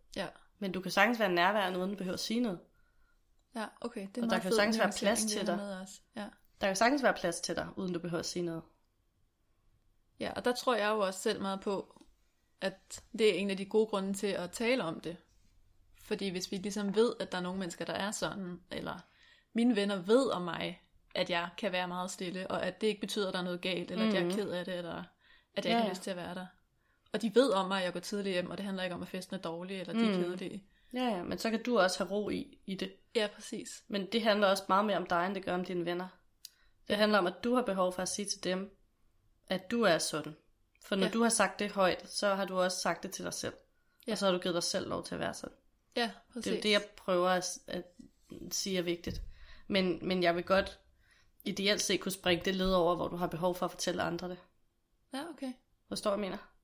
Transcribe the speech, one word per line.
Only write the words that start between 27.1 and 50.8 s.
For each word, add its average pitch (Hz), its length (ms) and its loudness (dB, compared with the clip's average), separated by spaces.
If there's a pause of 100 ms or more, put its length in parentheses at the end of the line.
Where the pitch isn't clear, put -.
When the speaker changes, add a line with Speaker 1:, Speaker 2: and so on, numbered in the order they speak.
Speaker 1:
Og - 80 -2
de 226 140 2
ved 247 160 8
om 190 160 4
mig, 196 120 0
at 185 40 0
jeg 180 100 0
går 175 60 -4
tidligt 196 340 -2
hjem, 180 160 0
og 175 80 -6
det 196 80 -6
handler 190 180 -4
ikke 175 120 -4
om, 175 60 -8
at 180 60 -8
festen 185 280 -8
er 185 60 -6
dårlig, 180 380 -6
eller 170 140 -8
de 226 60 0
er 226 140 6
Speaker 2:
Mhm. 180 100 2
Speaker 1:
kedelige. 185 400 -6 (300)
Speaker 2:
Ja, 247 100 -2
ja, 208 200 0
men - 140 -4
så 226 120 0
kan 220 140 -2
du 240 160 4
også 185 240 4
have 180 80 -4
ro 202 180 -2
i, - 360 -6
i 196 100 -4
det. 190 180 -6 (220)
Speaker 1:
Ja, 214 200 2
præcis. - 520 -12
Speaker 2:
Men 196 240 -2
det 226 120 2
handler 208 240 6
også 196 200 4
meget 196 180 4
mere 202 120 2
om 180 80 -2
dig, 175 200 2
end 196 100 -2
det 185 100 -6
gør 180 80 0
om 180 120 0
dine 180 200 -2
venner. 175 220 -2 (800)
Det 202 60 0
Speaker 1:
Ja. - 20 2
Speaker 2:
handler 208 240 6
om, 175 80 4
at 185 160 -4
du 240 120 2
har 254 60 4
behov 190 320 2
for 185 80 -4
at 180 80 -2
sige 208 160 -4
til - 180 -8
dem, 190 340 -4 (720)
at 185 220 -4
du 233 100 0
er 175 160 6
sådan. 156 380 -2 (460)
For - 140 -4
når 190 100 4
Speaker 1:
Ja. 185 60 2
Speaker 2:
du 226 100 2
har 233 80 6
sagt 208 300 2
det 208 120 -2
højt, 190 380 2
så 202 260 0
har 196 100 0
du 185 140 -2
også 185 200 2
sagt 175 240 -2
det 185 80 -8
til 175 140 -8
dig 170 80 -6
selv. - 200 -6 (540)
Speaker 1:
Ja. 233 40 -2
Speaker 2:
Og 208 60 -2
så 196 80 0
har 190 80 6
du 180 60 2
givet 180 160 -2
dig 170 80 0
selv - 260 -2
lov 175 140 -4
til - 120 -8
at - 40 -6
være - 140 -4
sådan. - 220 -12 (400)
Speaker 1:
Ja, 233 160 -2 (220)
præcis. 226 100 -8
Speaker 2:
Det 196 80 -2
er 226 60 0
jo - 40 -4
det, 214 100 4
jeg 208 120 6 (140)
prøver 180 320 2
at 180 160 4
s-, - 220 -8
at 175 160 -4 (680)
sige 190 260 -2
er 180 40 2
vigtigt. 170 400 -4 (460)
Men, 185 400 2
men 185 160 2
jeg 170 120 6
vil 175 80 -2
godt 190 360 2 (640)